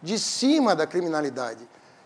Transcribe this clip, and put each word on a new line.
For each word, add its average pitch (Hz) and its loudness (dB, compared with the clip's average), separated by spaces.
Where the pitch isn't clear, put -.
de 190 -4
cima 262 2
da 156 0
criminalidade, 139 -4